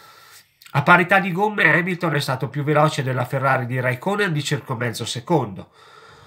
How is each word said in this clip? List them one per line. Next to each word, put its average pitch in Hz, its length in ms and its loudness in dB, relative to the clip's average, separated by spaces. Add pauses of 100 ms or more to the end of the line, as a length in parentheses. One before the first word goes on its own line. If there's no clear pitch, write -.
(760)
A 139 60 4
parità 180 380 6
di 185 120 0
gomme 202 400 2
Hamilton 170 440 0
è 143 40 0
stato 131 300 -4
più 147 140 -6
veloce 151 400 2
della 123 220 -2
Ferrari 131 420 0
di 127 120 -4
Raikkonen 180 540 -2
di 147 100 -2
circa - 300 -4
mezzo 113 320 -4
secondo. 117 640 -4 (580)